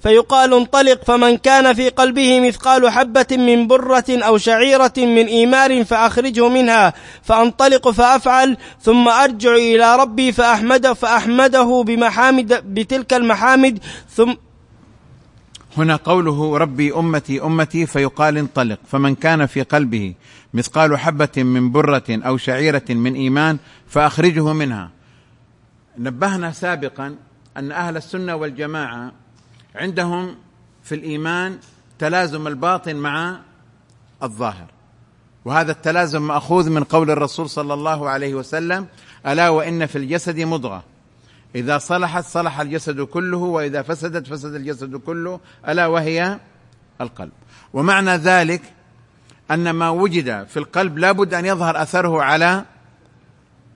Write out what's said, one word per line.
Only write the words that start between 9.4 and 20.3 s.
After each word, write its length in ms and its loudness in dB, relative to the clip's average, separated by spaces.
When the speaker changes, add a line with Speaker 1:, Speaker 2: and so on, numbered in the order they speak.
Speaker 1:
إلى 420 4
ربي 360 2
فأحمده، 640 2
فأحمده 920 2
بمحامد، 880 0
بتلك 400 -2
المحامد. 640 2
ثم 180 2
Speaker 2:
هنا 200 0
قوله: 640 0
ربي 360 -2
أمتي 480 -2
أمتي، 440 -2
فيقال: 520 0
انطلق، 400 -4
فمن 240 0
كان 320 0
في 160 -4
قلبه 520 -2